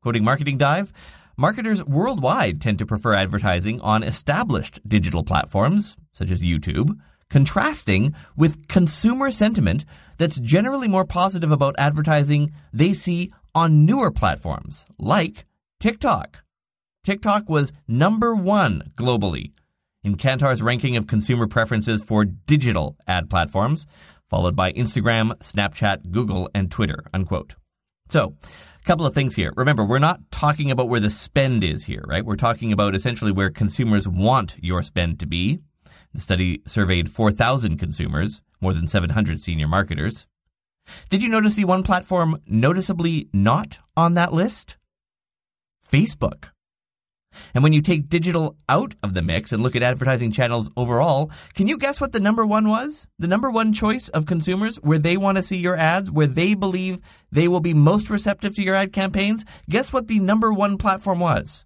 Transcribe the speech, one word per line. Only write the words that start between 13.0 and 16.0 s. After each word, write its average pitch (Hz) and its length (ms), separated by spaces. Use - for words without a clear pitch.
on 160 320
newer 233 240
platforms, - 760
like 175 480
TikTok." 220 640